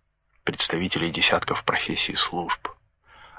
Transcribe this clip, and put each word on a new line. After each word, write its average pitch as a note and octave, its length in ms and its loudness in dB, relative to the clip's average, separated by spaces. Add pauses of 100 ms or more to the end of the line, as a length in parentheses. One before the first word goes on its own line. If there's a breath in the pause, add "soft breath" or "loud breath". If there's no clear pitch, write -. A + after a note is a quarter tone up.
(440)
Представителей E2 680 0
десятков - 520 2
профессий - 500 0
и - 40 -4
служб. - 500 0 (720 loud breath)